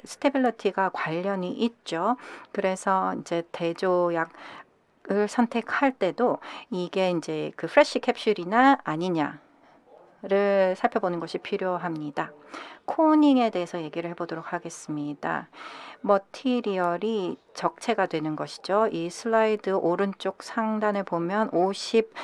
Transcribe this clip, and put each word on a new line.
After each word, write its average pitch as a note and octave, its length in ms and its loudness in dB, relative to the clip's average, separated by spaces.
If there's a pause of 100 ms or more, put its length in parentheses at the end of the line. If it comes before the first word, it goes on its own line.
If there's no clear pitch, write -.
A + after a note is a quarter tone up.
스테빌리티가 A#3 880 0
관련이 F3+ 580 -2
있죠. A3 640 -2 (380)
그래서 F#3+ 600 0
이제 E3+ 360 -4
대조약을 E3+ 800 0 (1000)
선택할 A#3+ 640 0
때도 F3+ 460 0 (320)
이게 F#3 420 0
이제 D#3 460 -2
그 E3 100 -6
프레쉬 - 320 4
캡슐이나 A3+ 840 4
아니냐를 F#3 1900 0
살펴보는 F#3 420 0
것이 D#3+ 200 -6
필요합니다. E3 920 -4 (540)
코닝에 D4 640 6
대해서 F3 320 -4
얘기를 E3 300 -6
해보도록 E3 420 -6
하겠습니다. D#3 960 -6 (540)
머티리얼이 G3 1300 0 (160)
적체가 F#3+ 540 -2
되는 D#3 280 -2
것이죠. F#3 560 0
이 E3 200 -4
슬라이드 A3 580 2
오른쪽 F#3+ 720 0
상단에 G#3+ 640 -2
보면 F#3 500 -2
오십 G3+ 580 2 (120)